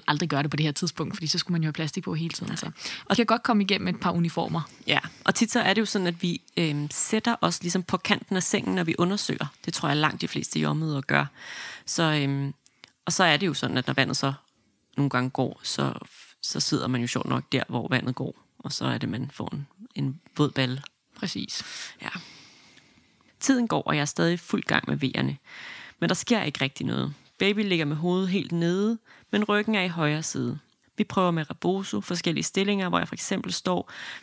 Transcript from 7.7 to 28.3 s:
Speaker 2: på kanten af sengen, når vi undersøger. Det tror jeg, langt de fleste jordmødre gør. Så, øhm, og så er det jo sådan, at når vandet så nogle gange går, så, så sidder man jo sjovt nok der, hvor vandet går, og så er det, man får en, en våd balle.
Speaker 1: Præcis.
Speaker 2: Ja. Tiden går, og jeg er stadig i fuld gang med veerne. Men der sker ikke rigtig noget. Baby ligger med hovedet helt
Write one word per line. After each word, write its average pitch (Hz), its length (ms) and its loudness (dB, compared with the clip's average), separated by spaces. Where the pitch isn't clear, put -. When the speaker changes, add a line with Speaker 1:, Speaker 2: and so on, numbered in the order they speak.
Speaker 2:
på 180 140 -2
kanten - 380 0
af 180 80 2
sengen, 190 320 0
når 185 80 2
vi 165 140 0
undersøger. 180 480 0
Det 165 80 -4
tror - 160 -2
jeg, 143 80 4
langt 151 240 2
de 160 60 -2
fleste - 320 -4
jordmødre 151 420 0
gør. 143 240 4
Så, - 180 0
øhm, 139 500 2
og 170 80 -2
så 190 100 4
er 156 140 6
det 185 100 2
jo 151 60 2
sådan, 123 240 -2
at 127 100 -2
når 139 60 -2
vandet - 240 2
så 139 160 0
nogle 143 120 2
gange 127 200 0
går, - 340 -2
så, 139 300 -2
så - 180 -4
sidder - 280 0
man 123 140 0
jo 120 60 -2
sjovt - 200 -2
nok 127 240 -2
der, 131 180 2
hvor 123 180 -4
vandet 131 280 0
går, - 200 -6
og 135 120 -8
så - 140 -4
er 123 120 0
det, - 120 -2
man 131 240 -6
får - 200 -8
en, 143 140 -8
en 139 240 -4
våd 151 140 2
balle. 131 300 0
Speaker 1:
Præcis. - 480 -8
Speaker 2:
Ja. - 80 -6
Tiden 247 280 2
går, 151 140 2
og 151 140 0
jeg 151 60 2
er 147 40 0
stadig 170 280 2
i 175 40 -2
fuld - 260 -4
gang - 240 2
med 147 100 2
veerne. 139 400 0
Men 170 100 2
der 185 60 4
sker - 280 0
ikke - 180 -2
rigtig - 240 -2
noget. 139 280 0
Baby 202 200 4
ligger 185 260 2
med 147 100 0
hovedet 180 340 2
helt 185 220 0